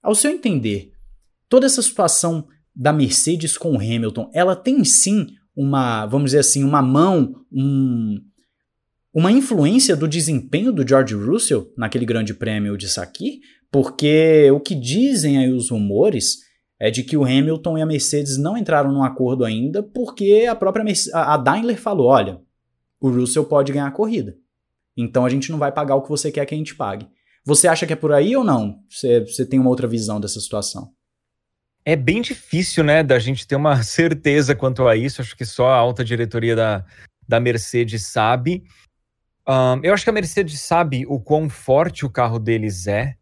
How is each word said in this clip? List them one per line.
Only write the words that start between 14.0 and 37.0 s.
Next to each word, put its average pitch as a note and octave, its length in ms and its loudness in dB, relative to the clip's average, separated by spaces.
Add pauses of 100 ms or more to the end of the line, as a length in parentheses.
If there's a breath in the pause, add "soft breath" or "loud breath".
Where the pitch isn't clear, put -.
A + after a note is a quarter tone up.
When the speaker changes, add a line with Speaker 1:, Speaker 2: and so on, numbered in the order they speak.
Speaker 1:
o C#3 100 4
que E3+ 140 -6
dizem D3+ 640 0
aí C3 120 2
os B2 200 -2
rumores G#2+ 720 0 (340 soft breath)
é A2 120 0
de B2 120 -6
que D3+ 140 -4
o C#3+ 80 2
Hamilton D#3 540 0
e - 20 -2
a D#3 60 -2
Mercedes D3 500 -2
não D#3 180 -2
entraram D3 380 2
num C#3 100 2
acordo B2+ 440 0
ainda, C3+ 360 -4
porque G#3+ 640 2
a A#3 80 -2
própria G#3+ 300 -2
Merce-, - 300 -4
a, D3+ 180 2
a D3+ 60 4
Daimler G3+ 420 0
falou, E3+ 280 0
"Olha, G2 300 4 (640)
o C3+ 80 0
Russell B2 380 0
pode C#3 260 0
ganhar C#3+ 140 -2
a C#3 40 -6
corrida, D#3 460 -4 (580)
então B2 300 -2
a B2+ 60 0
gente C3+ 200 -2
não D#3 80 -6
vai C#3 140 -2
pagar C#3+ 220 -2
o C3+ 80 0
que C#3+ 80 -16
você D3 200 -4
quer C#3+ 140 -4
que D3+ 100 -8
a D3+ 40 -6
gente D#3 160 -10
pague." G#2+ 340 -8 (380)
Você D3 200 6
acha E3 200 2
que D#3 80 -4
é - 20 -6
por D#3 160 -2
aí F3 240 2
ou B3+ 80 0
não? A2+ 360 -2 (100)
Você, A#2+ 300 2
você - 260 -6
tem C3+ 120 0
uma B2+ 120 4
outra B2 180 -2
visão G#2+ 320 -4
dessa G#2 180 -8
situação? - 520 -8 (920)
Speaker 2:
É D#3 140 2
bem D3+ 240 -2
difícil, - 640 -4
né, D3+ 180 4
da C3 160 4
gente A#2+ 280 -4
ter C#3 100 -2
uma C#3 260 2
certeza D3+ 720 0
quanto B2+ 320 0
a A2+ 100 6
isso. B2+ 260 -6
Acho A#2 140 -12
que A#2+ 100 -10
só B2+ 220 0
a C3 80 4
alta A#2+ 280 0
diretoria A#2 500 -2
da, G#2+ 300 -2 (420 soft breath)